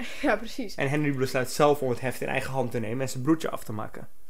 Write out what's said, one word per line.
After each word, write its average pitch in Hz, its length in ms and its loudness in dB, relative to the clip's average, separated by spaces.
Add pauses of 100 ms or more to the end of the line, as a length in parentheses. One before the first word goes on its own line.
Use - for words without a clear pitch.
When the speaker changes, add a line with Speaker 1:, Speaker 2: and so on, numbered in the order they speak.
Speaker 1:
<laughs> - 160 -6
ja, 269 140 4
precies. 226 400 -6
Speaker 2:
En 139 140 0
Henry 147 260 2
besluit 127 360 0
zelf 147 300 6
om 131 80 2
het 120 120 0
heft 123 200 -2
in - 60 -2
eigen 135 240 -2
hand 127 200 0
te 120 80 -2
nemen 117 220 -2
en 131 80 -2
zijn 127 140 -4
broertje 160 260 2
af - 140 -4
te 113 100 -4
maken. 110 340 -6 (220)